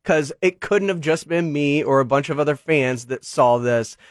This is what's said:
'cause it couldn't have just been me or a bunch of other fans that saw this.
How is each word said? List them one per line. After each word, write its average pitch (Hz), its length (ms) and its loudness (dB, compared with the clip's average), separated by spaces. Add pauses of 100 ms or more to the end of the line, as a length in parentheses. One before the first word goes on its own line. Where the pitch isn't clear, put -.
'cause 156 380 0
it 185 220 0
couldn't 196 260 0
have 180 120 -4
just 156 280 -2
been 170 240 -2
me 147 300 0
or 135 180 2
a 131 60 0
bunch 139 240 0
of 143 100 -2
other 147 160 0
fans 127 500 -2
that 127 160 -8
saw 123 360 2
this. 120 400 -2 (120)